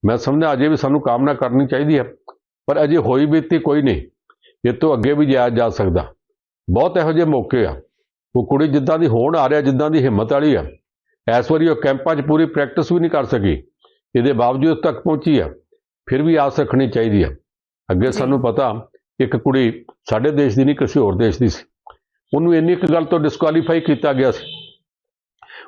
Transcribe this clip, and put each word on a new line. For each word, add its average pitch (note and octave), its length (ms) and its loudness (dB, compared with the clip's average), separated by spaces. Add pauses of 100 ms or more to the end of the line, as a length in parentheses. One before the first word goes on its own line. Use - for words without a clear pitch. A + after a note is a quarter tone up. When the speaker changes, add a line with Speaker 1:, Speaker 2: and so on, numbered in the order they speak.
Speaker 1:
ਮੈਂ A2+ 120 2
ਸਮਝਦਾ D3 360 0
ਅਜੇ C3+ 140 0
ਵੀ D#3 80 2
ਸਾਨੂੰ C#3 260 0
ਕਾਮਨਾ C3+ 320 0
ਕਰਨੀ B2+ 340 0
ਚਾਹੀਦੀ C#3+ 320 0
ਹੈ, B2 40 -2 (600)
ਪਰ D3+ 180 0
ਅਜੇ D3+ 140 2
ਹੋਈ C3 280 2
ਬੀਤੀ D#3+ 340 0
ਕੋਈ D3 220 0
ਨਹੀਂ, G#2+ 200 0 (680)
ਇਹ A#2+ 60 0
ਤੋਂ D3 240 0
ਅੱਗੇ A#2+ 160 0
ਵੀ D3 120 2
ਜਾਇਆ B2+ 240 2
ਜਾ A#2 200 0
ਸਕਦਾ। F#2 440 -2 (580)
ਬਹੁਤ B2+ 260 2
ਇਹੋ D#3+ 140 0
ਜਿਹੇ E3 140 2
ਮੌਕੇ B2+ 400 0
ਆ। C#2+ 160 -8 (540)
ਉਹ B2 120 0
ਕੁੜੀ C#3+ 200 0
ਜਿੱਦਾਂ D3 320 0
ਦੀ E3+ 80 2
ਹੋਣ B2 280 0
ਆ C#3 140 2
ਰਿਹਾ, D3+ 120 2
ਜਿੱਦਾਂ C3+ 280 0
ਦੀ D#3 140 0
ਹਿੰਮਤ A2+ 300 0
ਵਾਲੀ C#3+ 220 2
ਆ, D#2 100 -2 (720)
ਇਸ - 120 -2
ਵਾਰੀ D#3+ 180 2
ਉਹ D3+ 60 2
ਕੈਂਪਾਂ C#3+ 400 -2
'ਚ C#3+ 60 -4
ਪੂਰੀ D3+ 240 2
ਪ੍ਰੈਕਟਿਸ D3+ 460 -4
ਵੀ F3 80 2
ਨਹੀਂ E3 120 0
ਕਰ D3 120 0
ਸਕੀ, G2 400 -2 (520)
ਇਹਦੇ C3+ 180 2
ਬਾਵਜੂਦ C3 480 0
ਤੱਕ D#3 180 -2
ਪਹੁੰਚੀ D3+ 400 0
ਆ। D#2 140 -4 (560)
ਫਿਰ C3 120 0
ਵੀ D#3+ 140 2
ਆਸ C#3 240 0
ਰੱਖਣੀ C3+ 300 0
ਚਾਹੀਦੀ G#2+ 340 0
ਆ। C2 60 -2 (640)
ਅੱਗੇ F#2+ 140 0
Speaker 2:
ਜੀ। C3 60 0
Speaker 1:
ਸਾਨੂੰ C3+ 300 -2
ਪਤਾ A#2 460 -2 (320)
ਇੱਕ C3 180 -2
ਕੁੜੀ C3 480 0 (240)
ਸਾਡੇ A#2 220 0
ਦੇਸ਼ C#3+ 240 0
ਦੀ C3+ 80 2
ਨਹੀਂ, C#3+ 120 2
ਕਿਸੇ - 240 -2
ਹੋਰ G2+ 160 2
ਦੇਸ਼ G#2 240 0
ਦੀ A#2+ 100 2
ਸੀ, - 140 -10 (680)
ਉਹਨੂੰ E3+ 220 2
ਇੰਨੀ E3 200 2
ਕੁ F3 180 -4
ਗੱਲ E3 120 0
ਤੋਂ E3+ 140 0
ਡਿਸਕੁਆਲੀਫਾਈ D#3+ 600 0
ਕੀਤਾ D3 320 0
ਗਿਆ C3 180 2
ਸੀ, - 140 -8 (1200)